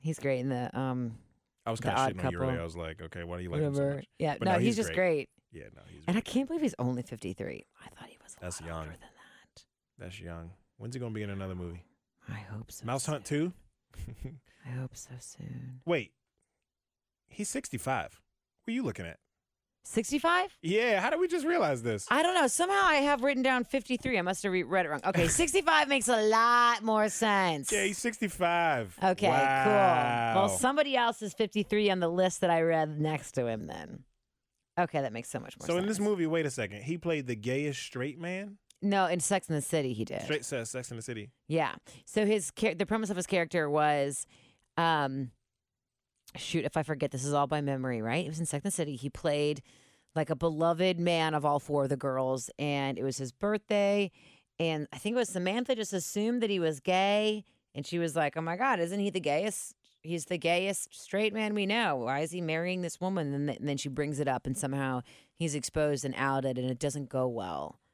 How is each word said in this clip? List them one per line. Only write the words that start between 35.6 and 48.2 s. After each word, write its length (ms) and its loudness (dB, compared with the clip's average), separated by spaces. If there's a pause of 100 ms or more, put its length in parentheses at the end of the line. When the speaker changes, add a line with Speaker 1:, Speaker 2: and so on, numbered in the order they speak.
Speaker 2:
So 60 0
Speaker 1:
sense. 100 0
Speaker 2:
in 40 -2
this 120 -2
movie, 280 0
wait 200 0
a 40 0
second, 320 -6
he 140 -4
played 300 -2
the 80 -2
gayest 460 -2
straight 380 -8
man? 380 -8 (240)
Speaker 1:
No, 240 4
in 160 2
Sex 260 0
and 100 0
the 40 0
City 320 0
he 100 -2
did. 200 -6
Speaker 2:
Straight 200 -2
Se-, 220 -4
Sex 260 -10
and 60 -10
the 60 -10
City. 260 -10 (180)
Speaker 1:
Yeah. 280 0 (300)
So 200 0
his 300 0
char-, 200 0
the 100 -2
premise 240 -2
of 60 0
his 100 -2
character 440 0
was, 560 2 (520)
um, 540 2 (1040)
shoot, 300 -4
if 100 -2
I 80 2
forget, 280 -2
this 120 -6
is 100 -2
all 140 2
by 140 -2
memory, 400 -2
right? 240 -2